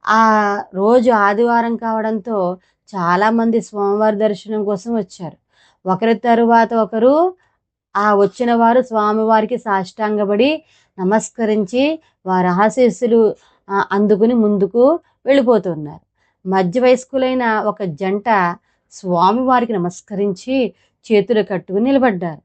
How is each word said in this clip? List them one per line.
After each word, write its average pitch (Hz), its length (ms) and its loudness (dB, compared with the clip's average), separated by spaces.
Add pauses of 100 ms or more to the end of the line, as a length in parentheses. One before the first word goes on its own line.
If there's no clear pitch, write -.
ఆ 214 540 2 (120)
రోజు 226 380 2
ఆదివారం 233 640 0
కావడంతో 220 840 -4 (380)
చాలామంది 214 680 0
స్వామివారి 208 540 -2
దర్శనం 214 480 -4
కోసం 208 320 -6
వచ్చారు. 190 420 -10 (520)
ఒకరి 226 240 0
తరువాత 233 600 2
ఒకరు 254 600 0 (600)
ఆ 302 200 2
వచ్చిన 240 380 0
వారు 233 280 4
స్వామివారికి 220 760 0
సాష్టాంగపడి 214 1040 -2 (360)
నమస్కరించి 220 1000 -2 (260)
వారి 185 220 0
ఆశీస్సులు, 220 880 2 (340)
ఆ, 196 220 -2
అందుకుని 208 420 2
ముందుకు 226 680 2 (260)
వెళ్ళిపోతున్నారు. 208 760 0 (480)
మధ్య 185 320 0
వయస్కులైన 254 840 0
ఒక 208 180 -4
జంట 190 720 -2 (360)
స్వామివారికి 233 840 0
నమస్కరించి 202 1000 -4 (380)
చేతులు 208 320 2
కట్టుకుని 190 400 -4
నిలబడ్డారు. 214 600 -2